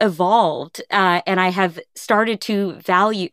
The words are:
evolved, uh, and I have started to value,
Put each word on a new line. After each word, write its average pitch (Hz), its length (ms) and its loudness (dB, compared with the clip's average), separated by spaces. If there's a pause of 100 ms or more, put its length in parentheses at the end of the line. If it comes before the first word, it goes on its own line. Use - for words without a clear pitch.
evolved, 180 920 0
uh, 180 360 2
and 190 140 0
I 185 100 2
have 180 280 -2 (160)
started 220 480 -2
to 202 320 -2
value, 190 580 0